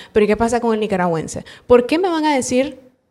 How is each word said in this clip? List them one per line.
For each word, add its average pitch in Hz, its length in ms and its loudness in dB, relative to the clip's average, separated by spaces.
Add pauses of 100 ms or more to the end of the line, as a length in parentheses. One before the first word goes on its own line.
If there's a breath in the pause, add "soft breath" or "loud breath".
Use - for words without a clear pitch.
(120)
Pero 214 120 2
¿y - 20 4
qué 208 100 0
pasa 233 240 0
con 226 140 0
el 214 60 -2
nicaragüense? 180 640 -2 (220 loud breath)
¿Por 247 200 4
qué 302 120 -2
me 381 100 0
van 320 160 -2
a 302 100 2
decir, 254 460 -2 (300)